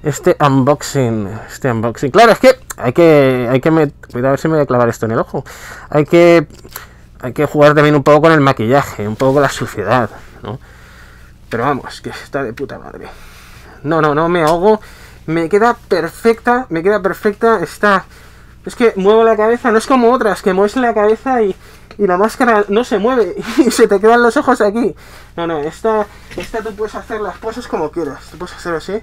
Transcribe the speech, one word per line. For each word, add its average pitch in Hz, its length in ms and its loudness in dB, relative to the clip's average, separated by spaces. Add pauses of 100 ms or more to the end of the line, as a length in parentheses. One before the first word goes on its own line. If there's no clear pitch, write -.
este 156 380 -2
unboxing, 135 880 0 (180)
este - 240 -6
unboxing. 117 400 -4
Claro, 214 220 6
es 190 80 0
que 254 180 4 (200)
hay 123 160 -4
que, 135 580 4
hay 131 80 2
que 165 100 0
met-, 156 240 2 (160)
cuidado 123 180 -4
a 135 40 2
ver 139 80 -2
si - 80 -6
me 160 60 0
voy 151 100 2
a - 20 2
clavar 123 220 0
esto 113 200 -4
en 110 40 -4
el 117 80 -2
ojo. 175 240 -6 (460)
Hay 151 160 0
que, 170 420 6 (720)
hay 123 140 -12
que 151 120 -2
jugar 147 300 4
también 151 200 4
un 139 80 0
poco 147 180 4
con 165 100 6
el 156 80 4
maquillaje, 135 680 0
un 107 120 -6
poco 135 160 0
con 143 80 2
la 135 80 0
suciedad, 113 600 -4 (320)
¿no? 113 160 -12 (920)
Pero 113 140 -6
vamos, 135 360 -6
que 117 120 -14
está - 320 -10
de 117 100 -10
puta 117 260 -12
madre. - 300 -18 (760)
No, 160 180 -2
no, 151 140 0
no 165 140 0
me 175 120 0
ahogo. 175 380 2 (460)
Me 165 240 -4
queda 220 260 2 (140)
perfecta, 226 800 -2
me 165 120 -4
queda 202 200 0
perfecta. 202 600 -2
Está, 190 440 -2 (600)
es 175 120 -12
que 226 180 2
muevo 208 300 4
la 226 100 4
cabeza, 226 340 0
no 214 80 2
es 220 80 0
como 247 280 4
otras, 220 280 -2
que 190 120 0
mueves 202 240 0
la 240 160 0
cabeza 220 480 0
y, 196 120 0 (440)
y 202 100 0
la 180 100 0
máscara 220 520 0
no 214 160 0
se 208 140 -2
mueve 214 360 0 (120)
<laughs> 226 100 -4
y 240 120 4
se 226 200 2
te 202 100 2
quedan 226 240 4
los 240 140 2
ojos 262 240 0
aquí. 208 340 -2 (400)
No, 170 120 -6
no, 165 120 -4
esta, 208 460 -4 (320)
esta 196 240 -10
tú 214 140 -10
puedes 214 200 -8
hacer 214 240 -10
las 202 180 -10
poses 226 300 -12
como 160 240 -6
quieras. 147 280 -8 (120)
Tú 160 60 -20
puedes 175 180 -14
hacer 175 180 -8
así. 160 300 -8